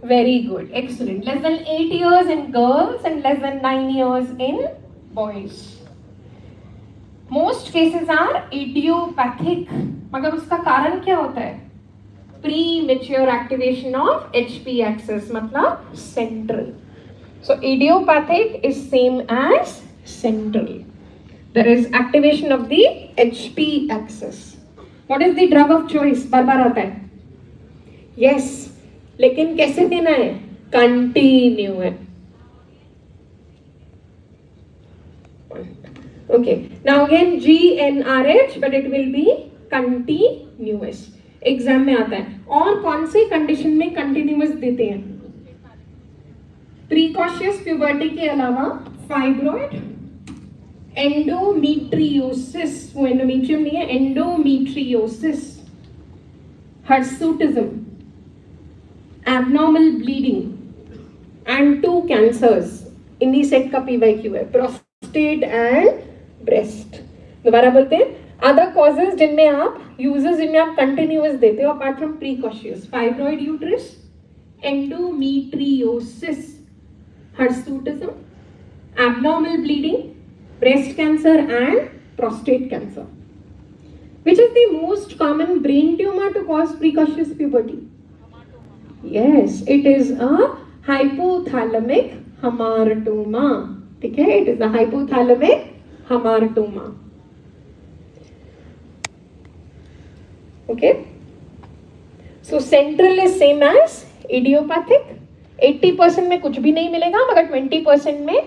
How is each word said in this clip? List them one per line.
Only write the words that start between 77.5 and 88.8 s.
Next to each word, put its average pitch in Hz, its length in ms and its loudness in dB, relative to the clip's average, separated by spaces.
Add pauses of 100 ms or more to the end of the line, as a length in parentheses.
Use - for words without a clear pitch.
abnormal 311 500 0 (100)
bleeding, 294 340 -2 (580)
breast 262 360 2
cancer 311 420 2 (240)
and 381 280 0 (280)
prostate - 520 -4
cancer। - 360 -12 (1160)
Which 349 200 6
is 466 100 6
the 480 180 8
most 339 460 -6
common 320 440 0
brain 302 360 2
tumor 392 360 -2
to 415 100 -2
cause 320 320 -2
precocious 311 580 0
puberty? 247 440 -2 (1200)